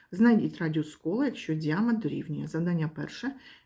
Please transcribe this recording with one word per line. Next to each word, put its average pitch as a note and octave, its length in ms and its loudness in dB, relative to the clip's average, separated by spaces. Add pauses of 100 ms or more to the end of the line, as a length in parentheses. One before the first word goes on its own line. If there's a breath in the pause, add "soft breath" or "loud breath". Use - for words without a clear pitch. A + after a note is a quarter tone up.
(120)
Знайдіть G3 460 4
радіус D#3 380 -2
кола, A3 300 -2
якщо - 280 -4
діаметр F#3 480 0
дорівнює. C#3+ 460 -4
Завдання E3 480 0
перше. A#3 400 -8 (300 loud breath)